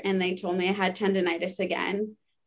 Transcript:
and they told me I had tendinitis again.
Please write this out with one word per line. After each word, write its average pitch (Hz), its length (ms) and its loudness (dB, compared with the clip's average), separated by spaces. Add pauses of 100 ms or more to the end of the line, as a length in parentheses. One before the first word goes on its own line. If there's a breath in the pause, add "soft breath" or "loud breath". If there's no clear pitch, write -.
and 190 160 2
they 185 140 0
told 180 200 -2
me 180 140 2
I - 20 2
had 190 240 0
tendinitis 185 640 0
again. 196 560 -2 (320)